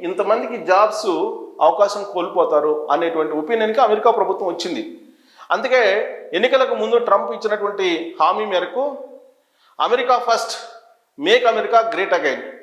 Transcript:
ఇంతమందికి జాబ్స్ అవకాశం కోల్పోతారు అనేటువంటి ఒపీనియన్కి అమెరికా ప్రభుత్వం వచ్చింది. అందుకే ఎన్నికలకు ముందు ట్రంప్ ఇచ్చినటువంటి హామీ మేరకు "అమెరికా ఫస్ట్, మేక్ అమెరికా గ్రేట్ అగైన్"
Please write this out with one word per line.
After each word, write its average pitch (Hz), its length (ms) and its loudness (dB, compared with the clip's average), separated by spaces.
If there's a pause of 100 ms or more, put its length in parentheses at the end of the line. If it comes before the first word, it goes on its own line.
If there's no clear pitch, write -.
ఇంతమందికి 226 480 -2 (140)
జాబ్స్ 214 360 4 (600)
అవకాశం 202 360 2 (120)
కోల్పోతారు 156 580 0 (220)
అనేటువంటి 165 460 -2
ఒపీనియన్కి 220 460 0
అమెరికా 214 320 4
ప్రభుత్వం 196 340 -2
వచ్చింది. 165 300 -6 (720)
అందుకే 247 260 2 (580)
ఎన్నికలకు 247 440 2
ముందు 226 160 2 (100)
ట్రంప్ - 280 2
ఇచ్చినటువంటి 208 520 -2 (320)
హామీ 190 320 2
మేరకు 185 320 -2 (1000)
"అమెరికా 247 320 2 (100)
ఫస్ట్, - 260 0 (720)
మేక్ 247 260 4
అమెరికా - 280 4 (140)
గ్రేట్ 185 240 0
అగైన్" 135 260 -2 (180)